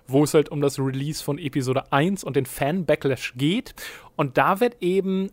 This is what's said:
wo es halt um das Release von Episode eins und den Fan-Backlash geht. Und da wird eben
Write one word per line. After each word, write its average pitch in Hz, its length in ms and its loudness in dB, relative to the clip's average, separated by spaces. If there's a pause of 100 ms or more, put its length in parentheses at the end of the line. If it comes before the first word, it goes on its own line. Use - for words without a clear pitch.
wo 139 160 4
es 143 100 -2
halt 147 160 4
um 147 120 -4
das 143 180 0
Release 135 440 -4
von 143 140 -4
Episode 131 540 -2
eins 170 320 2
und 127 120 -4
den 135 100 2
Fan-Backlash 147 920 -2
geht. 160 360 0 (420)
Und 139 220 -2
da 165 220 4
wird 240 220 0
eben 190 520 0